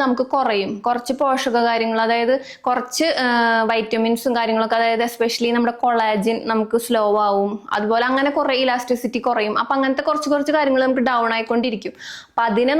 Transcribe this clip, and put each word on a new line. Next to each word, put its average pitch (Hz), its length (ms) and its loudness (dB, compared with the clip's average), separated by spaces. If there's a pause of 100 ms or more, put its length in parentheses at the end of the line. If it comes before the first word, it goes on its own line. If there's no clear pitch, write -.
നമുക്ക് 254 200 0 (100)
കുറയും, 214 380 0 (140)
കുറച്ച് 240 340 -2
പോഷക 262 360 0 (120)
കാര്യങ്ങൾ, 226 380 0
അതായത് 233 280 2 (340)
കുറച്ച്, 247 380 -2 (180)
ആ, 247 40 0 (420)
വൈറ്റമിൻസും 226 680 0
കാര്യങ്ങളൊക്കെ, 226 420 0
അതായത് 233 300 2
especially 233 460 -2
നമ്മുടെ 240 180 0 (100)
കൊളാജൻ 220 520 2 (160)
നമുക്ക് 220 240 0 (100)
സ്ലോ 220 180 2 (220)
ആവും, 202 260 0 (260)
അതുപോലെ 226 320 0
അങ്ങനെ 277 280 0
കുറെ 277 260 0
ഇലാസ്റ്റിസിറ്റി 247 640 -2
കുറയും. 214 340 0
അപ്പൊ 240 140 -2
അങ്ങനത്തെ 269 320 0
കുറച്ച് 302 260 -2
കുറച്ച് 285 240 0
കാര്യങ്ങൾ 269 280 2
നമുക്ക് 262 260 0
ഡൗൺ 233 240 0
ആയിക്കൊണ്ടിരിക്കും. 226 580 -2 (360)
അപ്പൊ 233 180 -2
അതിനെ 247 320 2